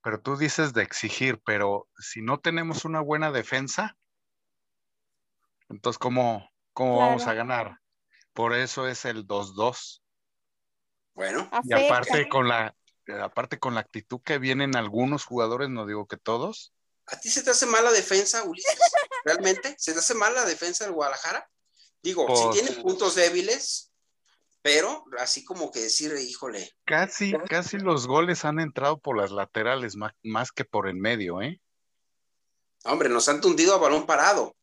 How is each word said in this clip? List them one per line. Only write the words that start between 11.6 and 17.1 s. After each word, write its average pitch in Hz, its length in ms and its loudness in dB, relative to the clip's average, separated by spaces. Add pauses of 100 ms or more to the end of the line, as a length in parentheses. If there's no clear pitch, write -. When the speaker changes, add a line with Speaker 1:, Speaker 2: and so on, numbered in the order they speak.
Speaker 1:
Y 123 100 -2
aparte 123 400 4
Speaker 2:
Afecta. 147 160 2
Speaker 1:
con 131 180 2
la, 113 260 0 (480)
aparte 120 380 -4
con 127 160 -2
la 110 60 -2
actitud - 420 -12
que 151 160 -2
vienen 131 380 0
algunos 120 480 -2
jugadores, 123 440 -2
no 117 160 -6
digo 104 220 -8
que 104 80 -10
todos. 123 580 -6 (340)
Speaker 3:
¿A - 120 -12